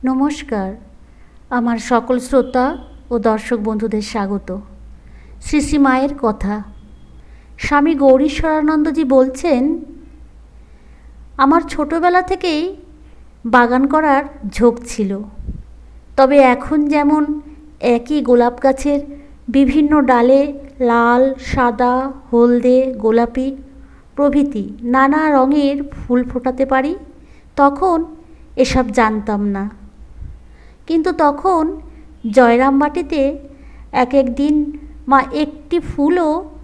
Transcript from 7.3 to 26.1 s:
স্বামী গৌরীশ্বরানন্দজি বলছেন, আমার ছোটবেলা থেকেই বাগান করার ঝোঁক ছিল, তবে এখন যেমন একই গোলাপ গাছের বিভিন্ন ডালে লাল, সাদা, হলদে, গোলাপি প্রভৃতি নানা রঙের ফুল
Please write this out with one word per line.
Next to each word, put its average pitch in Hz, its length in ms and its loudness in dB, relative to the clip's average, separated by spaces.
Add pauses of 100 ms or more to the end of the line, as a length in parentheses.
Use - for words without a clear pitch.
স্বামী 294 380 0
গৌরীশ্বরানন্দজি 302 1080 2
বলছেন, 262 760 0 (1600)
আমার 277 240 4
ছোটবেলা 339 600 -2
থেকেই 370 540 -4 (680)
বাগান 247 420 2
করার 285 360 2 (260)
ঝোঁক 233 360 2
ছিল, 196 340 -6 (1000)
তবে 269 200 6
এখন 277 500 2
যেমন 294 540 0 (380)
একই 240 420 0
গোলাপ 240 420 2
গাছের 277 360 0 (480)
বিভিন্ন 285 540 2
ডালে 254 520 4 (260)
লাল, 240 600 2
সাদা, 247 720 0 (220)
হলদে, 247 640 4
গোলাপি 233 580 0 (600)
প্রভৃতি 285 540 0 (120)
নানা 277 500 2
রঙের 277 520 2
ফুল 247 400 -4